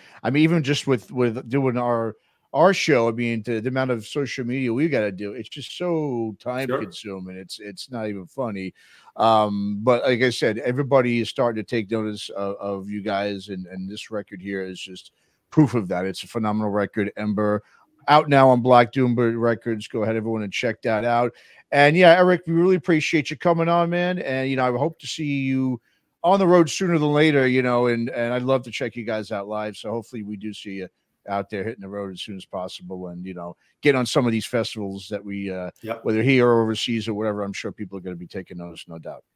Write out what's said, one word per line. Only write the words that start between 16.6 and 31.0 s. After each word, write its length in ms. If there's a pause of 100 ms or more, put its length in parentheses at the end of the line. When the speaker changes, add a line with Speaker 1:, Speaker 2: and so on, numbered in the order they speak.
Speaker 1:
record, 460
Ember, 440 (460)
out 220
now 200
on 120
Black 320
Doom 240
Records. 720
Go 140
ahead, 120
everyone, 280
and 100
check 300
that 200
out. 300 (420)
And 220
yeah, 200
Eric, 300
we 60
really 240
appreciate 520
you 60
coming 320
on, 220
man. 300
And, 300
you 60
know, 80 (100)
I 60
hope 200
to 80
see 180
you 560 (420)
on 160
the 80
road 220
sooner 280
than 140
later, 340
you 160
know, 260
and, 220
and 240
I'd 100
love 200
to 80
check 240
you 80
guys 260
out 200
live. 260
So 160
hopefully 320
we 140
do 160
see 220
you 120 (400)